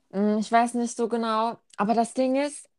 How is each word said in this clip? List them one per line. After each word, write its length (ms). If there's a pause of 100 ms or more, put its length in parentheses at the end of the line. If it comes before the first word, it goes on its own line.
(100)
mm, 280
ich 120
weiß 240
nicht 220
so 120
genau, 500 (180)
aber 180
das 200
Ding 220
ist, 320 (100)